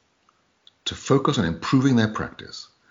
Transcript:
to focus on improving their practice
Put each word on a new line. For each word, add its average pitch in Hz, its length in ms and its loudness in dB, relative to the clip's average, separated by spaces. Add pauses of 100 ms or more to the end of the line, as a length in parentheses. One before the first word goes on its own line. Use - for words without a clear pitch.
(840)
to - 100 -8
focus 139 420 0
on 98 80 0
improving 131 500 2
their 110 120 4
practice - 600 -10 (220)